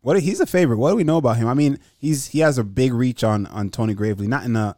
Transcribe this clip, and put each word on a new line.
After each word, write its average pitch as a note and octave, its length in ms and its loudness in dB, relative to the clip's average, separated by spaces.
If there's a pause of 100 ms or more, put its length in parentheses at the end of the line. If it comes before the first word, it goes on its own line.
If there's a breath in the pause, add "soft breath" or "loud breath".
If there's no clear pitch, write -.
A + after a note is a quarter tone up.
What? D#3+ 200 2
He's F3+ 180 -2
a F3 60 2
favorite. D3+ 320 2
What C3+ 140 2
do G#3 40 2
we G#3 80 0
know D#3 140 2
about A#2+ 200 2
him? A#2 100 0
I B2 60 0
mean, C#3 260 2 (180 soft breath)
he's, C#3+ 300 -4
he D3 120 -2
has D3 180 4
a A#2 60 0
big B2 300 0
reach B2 300 -2
on, G#2+ 240 2
on G#2 220 -6
Tony A2 240 -2
Gravely. G2+ 340 -2
Not C3+ 180 -2
in A#2+ 80 -2
the, G#2+ 240 -2